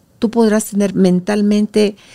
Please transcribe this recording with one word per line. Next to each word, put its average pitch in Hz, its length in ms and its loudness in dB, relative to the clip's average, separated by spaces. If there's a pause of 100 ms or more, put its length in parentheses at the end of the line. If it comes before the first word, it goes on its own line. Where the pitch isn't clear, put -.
(200)
Tú 226 100 -2
podrás 220 360 0
tener 202 280 -2
mentalmente 208 1000 0 (200)